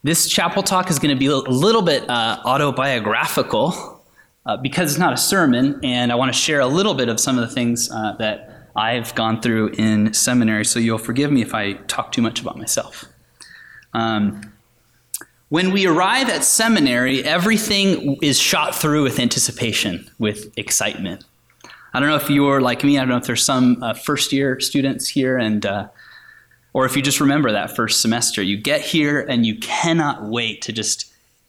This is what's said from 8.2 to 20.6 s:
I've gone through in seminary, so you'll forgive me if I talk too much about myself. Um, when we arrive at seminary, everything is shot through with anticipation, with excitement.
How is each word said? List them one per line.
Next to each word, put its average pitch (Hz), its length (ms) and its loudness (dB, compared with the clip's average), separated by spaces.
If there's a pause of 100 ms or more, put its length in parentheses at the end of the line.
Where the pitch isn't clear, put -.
I've 113 400 -2
gone 113 280 0
through 110 340 0
in 107 380 2
seminary, 110 500 2
so - 160 0
you'll 113 160 2
forgive 127 340 -2
me 131 120 4
if - 100 -4
I 101 220 -4 (120)
talk - 260 -6
too 120 100 0
much 110 180 -2
about - 160 -10
myself. - 480 -6 (880)
Um, 110 480 -2 (1080)
when 180 200 0
we 190 160 2
arrive 196 440 2
at 165 140 -2
seminary, 135 800 2
everything 196 1000 2
is 143 160 2
shot - 360 0
through 151 280 2
with 123 180 0
anticipation, 113 1000 -2
with 107 380 -2
excitement. 101 680 -4 (680)